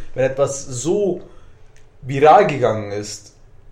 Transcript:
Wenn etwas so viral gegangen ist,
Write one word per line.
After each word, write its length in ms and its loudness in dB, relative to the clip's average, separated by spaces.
Wenn 100 0
etwas 400 -2
so 580 -4
viral 440 6
gegangen 460 -2
ist, 400 -12